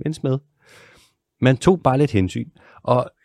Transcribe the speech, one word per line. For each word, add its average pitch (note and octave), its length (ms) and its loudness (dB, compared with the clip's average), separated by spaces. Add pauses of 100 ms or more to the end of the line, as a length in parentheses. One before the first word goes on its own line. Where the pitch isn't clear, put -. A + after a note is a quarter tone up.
en D#3 80 -4
smed. C#3 240 -4 (1000)
Man B2+ 160 2
tog F3 260 2
bare C3+ 160 0
lidt D3 140 0
hensyn. G2 360 -2 (340)
Og, B2+ 280 -2 (140)